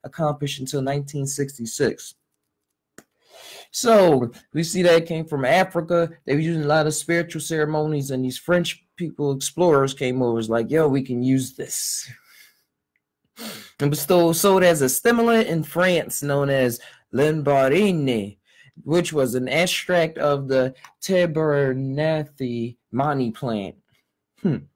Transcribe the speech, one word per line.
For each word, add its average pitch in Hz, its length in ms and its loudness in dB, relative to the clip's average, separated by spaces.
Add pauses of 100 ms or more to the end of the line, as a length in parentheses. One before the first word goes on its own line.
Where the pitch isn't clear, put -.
accomplished 143 560 -4
until 135 220 -6
nineteen 143 440 -4
sixty-six. 135 880 -6 (1600)
So 175 560 4 (240)
we 160 100 -2
see 175 180 -4
that 170 220 6
it 165 40 -14
came 160 180 -6
from 139 200 -4
Africa. 170 640 0 (160)
They 135 80 -2
were 151 80 2
using 160 220 -2
a 147 40 -2
lot 151 200 2
of 151 60 -2
spiritual 170 480 -4
ceremonies, 151 680 -2
and 131 120 -4
these 127 140 -6
French 175 480 -2 (120)
people, 147 340 -4
explorers, 139 640 0
came 127 280 -2
over, 120 120 0
was 113 160 -4
like, 113 200 -2
"Yo, 156 200 2
we 135 120 0
can 123 220 -4
use 131 300 0
this." - 580 -8 (1700)
It 143 100 2
was 147 120 -2
still 170 320 4
sold 190 300 4
as 165 180 4
a 131 80 2
stimulant 233 580 2
in 160 160 -2
France 175 580 0
known 143 280 0
as 131 320 2 (320)
Lambarene, 139 1200 2 (460)
which 170 300 0
was 131 220 0
an 127 120 -2
extract 165 720 0
of 143 320 0
the 131 260 0 (260)
Tabernathi 143 1700 -2 (160)
money 135 400 0
plant. 110 440 -6 (640)
Hmm. 156 160 -2 (180)